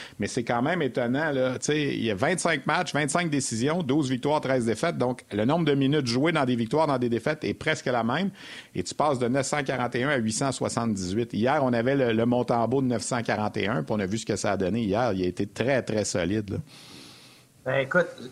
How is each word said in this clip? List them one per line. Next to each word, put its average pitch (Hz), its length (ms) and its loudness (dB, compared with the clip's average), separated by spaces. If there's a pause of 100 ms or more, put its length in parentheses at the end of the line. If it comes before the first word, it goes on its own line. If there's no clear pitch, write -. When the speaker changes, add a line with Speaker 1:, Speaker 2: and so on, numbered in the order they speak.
(180)
Speaker 1:
Mais 101 80 -2
c'est 120 160 -4
quand 120 200 0
même 165 200 0
étonnant, 131 480 0
là. 131 220 0
Tu 120 140 -6
sais, 147 280 0
il 110 80 -2
y 113 80 2
a 101 60 0
vingt-cinq 160 500 0
matchs, 165 260 0
vingt-cinq 151 380 0
décisions, 143 540 0
douze 135 260 2
victoires, 143 300 0
treize 131 260 2
défaites. 147 320 0
Donc, 123 320 -2
le 104 140 0
nombre 165 200 2
de 147 100 4
minutes 139 340 2
jouées 131 240 2
dans 143 140 2
des 123 100 2
victoires, 135 320 2
dans 135 100 2
des 123 100 0
défaites 117 360 -2
est 101 100 0
presque - 320 -2
la 123 160 2
même. 147 280 0 (440)
Et - 80 -4
tu - 140 -8
passes 143 240 2
de 120 80 0
neuf 131 180 0
cent 147 160 -2
quarante 123 320 -2
et 120 80 0
un 135 60 0
à 147 80 2
huit 110 160 0
cent 135 180 -2
soixante-dix-huit. 113 840 -2
Hier, 123 300 2
on 127 100 2
avait 120 220 2
le, 127 200 2
le 113 120 2
Montembeault 120 560 2
de 127 60 0
neuf 117 140 0
cent 123 200 -4
quarante 104 360 -2
et 98 100 0
un, 143 160 -2
puis 117 100 -4
on 104 60 0
a 98 60 0
vu 101 120 -2
ce - 80 -10
que 110 80 0
ça 101 160 -2
a 95 60 0
donné 95 240 0
hier. 110 320 2
Il 92 100 -2
a 90 60 0
été 98 180 -4
très, 120 360 0
très 107 220 0
solide, 98 460 -2
là. 104 60 -4 (1120)
Speaker 2:
Ben, 131 120 0
écoute, 165 300 2 (240)